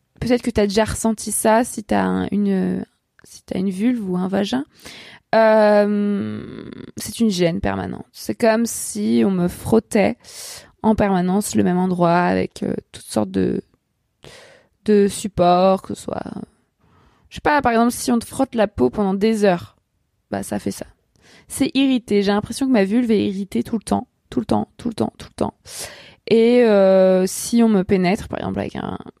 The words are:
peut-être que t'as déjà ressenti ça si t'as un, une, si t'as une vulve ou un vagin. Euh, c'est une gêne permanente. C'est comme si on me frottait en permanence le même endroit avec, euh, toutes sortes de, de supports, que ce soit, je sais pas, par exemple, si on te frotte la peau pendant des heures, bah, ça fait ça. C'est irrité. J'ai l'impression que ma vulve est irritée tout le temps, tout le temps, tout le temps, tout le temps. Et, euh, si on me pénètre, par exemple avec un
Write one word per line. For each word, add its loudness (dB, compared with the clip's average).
peut-être 0
que -4
t'as 0
déjà 0
ressenti -4
ça 2
si -8
t'as 0
un, -2
une, -2
si -20
t'as -6
une -2
vulve -2
ou -2
un -2
vagin. -2
Euh, 2
c'est -10
une 2
gêne 0
permanente. -4
C'est -8
comme 2
si -2
on 2
me 0
frottait 0
en 2
permanence 0
le 2
même 2
endroit 2
avec, -2
euh, -4
toutes -20
sortes -4
de, -2
de 4
supports, 2
que -12
ce -12
soit, -8
je -20
sais -12
pas, 2
par 0
exemple, 2
si -6
on 2
te -6
frotte -6
la 2
peau 0
pendant -2
des 0
heures, 0
bah, -6
ça -8
fait -4
ça. -14
C'est -4
irrité. 2
J'ai 2
l'impression -2
que 0
ma 4
vulve 0
est 2
irritée -4
tout -6
le -8
temps, -4
tout -4
le -4
temps, -2
tout -8
le -6
temps, -6
tout -18
le -20
temps. -6
Et, 6
euh, 4
si 0
on 6
me 4
pénètre, 0
par -8
exemple -6
avec -8
un -6